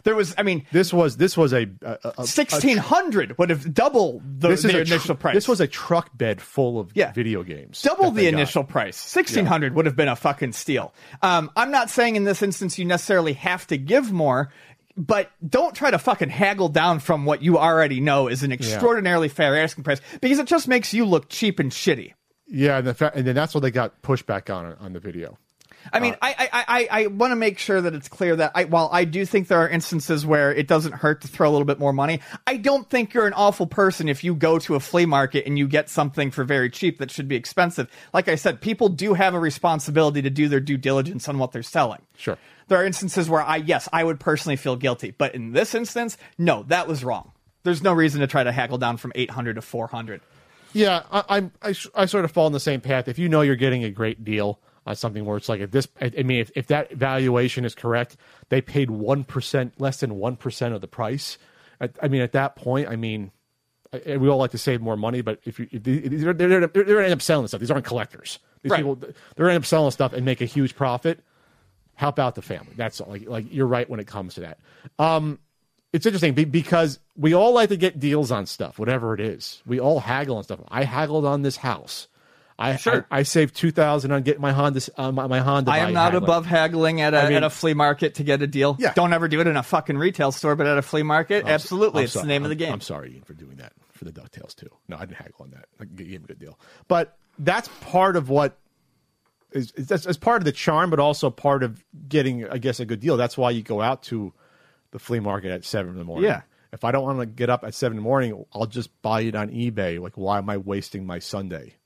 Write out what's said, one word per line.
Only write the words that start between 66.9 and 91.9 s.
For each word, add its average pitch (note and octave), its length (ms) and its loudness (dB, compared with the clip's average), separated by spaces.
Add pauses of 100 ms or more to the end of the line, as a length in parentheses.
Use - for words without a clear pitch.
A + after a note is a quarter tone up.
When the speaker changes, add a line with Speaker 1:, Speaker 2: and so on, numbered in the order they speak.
Speaker 2:
end F3+ 100 2
up C3+ 80 -2
selling C#3+ 260 2
stuff. F#2+ 120 -8
These A#2+ 100 -4
aren't C#3 160 0
collectors. - 520 -8 (240)
These C#3 80 -4
Speaker 1:
Right. E3 80 2
Speaker 2:
people, C#3 180 -2
they're B2+ 160 -16 (240)
gonna E3+ 180 4
end D#3+ 80 2
up - 40 -10
selling D#3 260 4
stuff C3 200 -2
and B2+ 120 -4
make C3 160 0
a B2 60 -2
huge C3+ 300 -2
profit. B2+ 440 0 (720)
Help C#3+ 240 -2
out B2+ 160 0
the - 80 -14
family. - 340 -14
That's A2+ 240 -8
all. F2 100 -14
Like, G2+ 160 -14
like, A2+ 240 -8
you're C3+ 160 0
right A#2+ 220 0
when A2+ 120 -8
it G2+ 60 -12
comes F#2+ 280 -12
to F2+ 80 -14
that. D#2+ 160 -16 (400)
Um, D#3 400 0 (560)
it's D#3+ 100 -2
interesting E3+ 300 2
be-, D3+ 100 4
because D#3+ 540 0 (180)
we D#3 180 4
all A3 200 6
like A3 160 4
to G3 80 2
get F3 200 0
deals C#3+ 320 0
on G#2 140 -2
stuff, - 340 -10
whatever A2+ 360 -2
it G2 60 -4
is. - 460 -8
We B2 140 -2
all D3+ 180 4
haggle C3 380 -2
on G2+ 80 -8
stuff. F2 240 -12
I B2+ 160 -2
haggled D3 400 -2
on C#3+ 160 0
this C#3 160 -2
house. - 500 -8 (520)
I, C3 180 -2
Speaker 1:
Sure. - 340 0
Speaker 2:
I, C#3 100 0
I - 20 2
saved D3+ 340 2
two E3 140 0
thousand D3 420 2
on C#3 120 0
getting C#3+ 180 0
my C#3 100 2
Honda, C#3 280 2 (180)
uh, C3 140 -2
my, C3 140 -2
my B2+ 140 2
Honda C#3 300 2
Speaker 1:
I D3+ 80 4
am E3+ 100 4
Speaker 2:
bike F3 60 0
Speaker 1:
not E3+ 180 4
Speaker 2:
haggling. F3+ 120 2
Speaker 1:
above E3+ 220 2
haggling D#3+ 560 2
at D3+ 120 4
a, D3 60 6
Speaker 2:
I C#3+ 80 6
mean, D3 100 4
Speaker 1:
at D#3 60 4
a D3+ 60 0
flea D#3+ 240 0
market D3 420 2
to C#3+ 80 -4
get C#3+ 180 2
a C#3+ 40 0
deal. C#3+ 320 2
Speaker 2:
Yeah. A#3+ 160 0
Speaker 1:
Don't F3 200 4
ever E3 140 0
do D3+ 120 2
it E3+ 60 2
in D#3 120 2
a B2 40 0
fucking D3+ 360 -2
retail D3+ 340 0
store, D3 240 0
but D3 100 0
at D3 120 2
a C3+ 40 2
flea D3+ 200 -2
market, D#3+ 420 0
Speaker 2:
I'm - 60 -2
s-, D3+ 140 2
Speaker 1:
absolutely, F#3+ 360 0